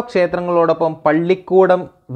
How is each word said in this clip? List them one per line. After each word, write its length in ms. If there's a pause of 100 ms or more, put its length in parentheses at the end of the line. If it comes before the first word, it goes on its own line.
ക്ഷേത്രങ്ങളോടൊപ്പം 840 (140)
പള്ളിക്കൂടം 760 (360)